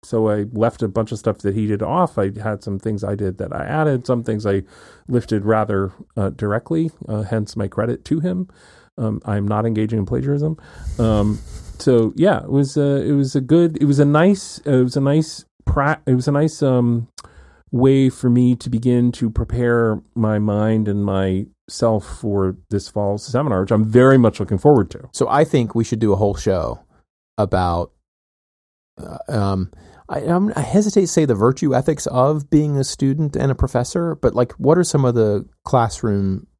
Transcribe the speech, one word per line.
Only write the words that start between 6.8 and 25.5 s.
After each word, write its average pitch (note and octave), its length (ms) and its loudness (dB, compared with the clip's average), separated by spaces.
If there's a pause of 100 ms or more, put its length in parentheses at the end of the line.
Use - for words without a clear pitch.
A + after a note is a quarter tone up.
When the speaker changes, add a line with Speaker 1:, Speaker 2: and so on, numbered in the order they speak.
Speaker 1:
uh, G#2+ 160 -4
hence G#2+ 320 -6
my G2+ 140 -4
credit A2 380 -4
to D#3+ 140 -2
him. F3+ 280 -4 (480)
Um, A2 300 -4
I'm G2+ 200 -2
not G#2 200 -2
engaging A2 320 -2
in G2 80 -2
plagiarism. C#3+ 500 -2 (420)
Um, G#2+ 400 2 (400)
so A2+ 380 2
yeah, E3+ 280 2
it - 60 -10
was C#3 280 0
a, C#3+ 260 0
it B2 80 0
was C#3 240 0
a C#3 60 0
good, D#3+ 360 2
it D#3 80 4
was C#3 120 4
a C#3+ 80 6
nice, F3 580 2
it B2+ 180 4
was B2+ 140 0
a C#3 60 0
nice D3+ 420 0 (220)
pra-, C#3+ 400 0
it C3 80 4
was B2+ 140 0
a C#3+ 40 2
nice, D3+ 300 0
um, A#2+ 460 2 (640)
way C3+ 360 4
for B2+ 220 -2
me B2 260 4
to - 140 -10
begin A#2+ 420 2
to A#2 180 -2
prepare A#2 720 0 (140)
my G#2+ 240 0
mind G#2+ 480 0
and G2+ 160 -2
myself G2 1000 -2
for G2 520 -4 (140)
this G2+ 180 -4
fall G#2 300 -2
seminar, B2 420 -2
which F#2+ 100 -2
I'm A2 140 4
very B2+ 340 6
much A#2 220 4
looking G2+ 180 -2
forward C3+ 340 4
to. - 200 -16
Speaker 2:
So - 160 -2
I C#3+ 160 2
think B2 300 0